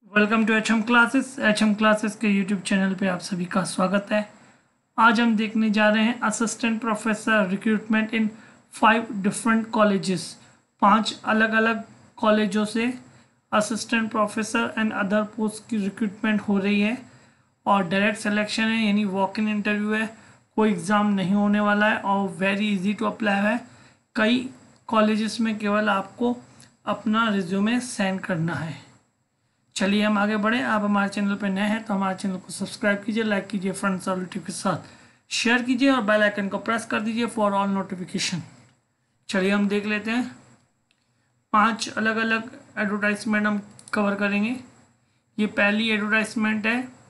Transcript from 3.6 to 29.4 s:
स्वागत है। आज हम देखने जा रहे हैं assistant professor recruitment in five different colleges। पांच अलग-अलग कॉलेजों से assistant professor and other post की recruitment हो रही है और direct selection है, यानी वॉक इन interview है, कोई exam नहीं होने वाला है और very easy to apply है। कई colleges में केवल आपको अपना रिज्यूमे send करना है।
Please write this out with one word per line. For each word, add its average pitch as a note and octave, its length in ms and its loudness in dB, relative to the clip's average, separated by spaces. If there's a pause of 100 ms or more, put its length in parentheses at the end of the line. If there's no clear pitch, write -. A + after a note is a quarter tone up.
स्वागत F#3+ 480 -2
है। G#3 220 -2 (640)
आज A3+ 220 6
हम A#3 140 4
देखने A3 340 0
जा G#3+ 200 4
रहे G#3+ 140 4
हैं A#3+ 180 0
assistant A3 580 -2
professor A3 680 0
recruitment G#3+ 640 0
in A3 160 0 (540)
five A3+ 220 4 (180)
different A3+ 420 0 (120)
colleges। G3 420 2 (600)
पांच G#3+ 440 4
अलग-अलग A3 580 2 (320)
कॉलेजों G#3+ 500 2
से A#3 340 -2 (560)
assistant A3 540 0
professor A3 680 -2
and A3 140 0 (120)
other G#3 220 0 (140)
post G#3+ 200 -4 (100)
की A3+ 80 -2
recruitment G#3 640 -2
हो G3 180 0
रही G3+ 220 0
है A3+ 300 -4 (540)
और G3+ 180 4
direct G3+ 360 0
selection G#3 440 -2
है, A3 220 0
यानी G#3 200 2
वॉक F#3+ 340 -2
इन G#3+ 100 0
interview G#3 440 -2
है, A3 240 -4 (380)
कोई G#3+ 140 4
exam G#3 380 2
नहीं G3 260 0
होने G#3 260 2
वाला G#3 260 4
है A3 120 2
और G3 400 -2
very G3+ 420 0
easy G3+ 160 -2
to G#3+ 120 -4
apply G3+ 360 -2
है। A#3 240 -2 (480)
कई A3+ 340 0 (380)
colleges G#3+ 520 2
में A3 200 -2
केवल G#3 300 0
आपको A#3+ 480 -2 (480)
अपना G#3+ 440 0
रिज्यूमे G3 500 0
send F#3+ 400 -2
करना E3 340 -4
है। D3+ 320 -8 (920)